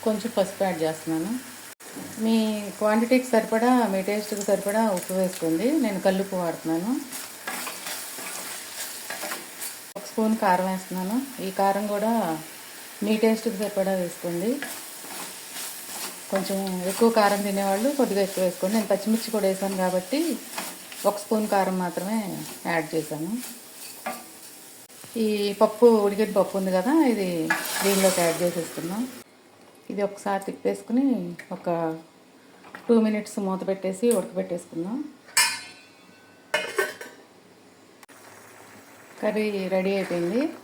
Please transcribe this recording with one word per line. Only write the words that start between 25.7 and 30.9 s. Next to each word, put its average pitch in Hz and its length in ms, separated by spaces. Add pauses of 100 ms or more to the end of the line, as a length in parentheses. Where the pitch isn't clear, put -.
ఉడికిన 208 460
పప్పు 196 260
ఉంది 190 140
కదా, 185 200
ఇది 196 560 (360)
దీనిలోకి 190 360
యాడ్ 165 220
చేసేసుకుందాం. 175 680 (840)
ఇది 202 120
ఒకసారి 196 420
తిప్పేసుకుని 202 880 (180)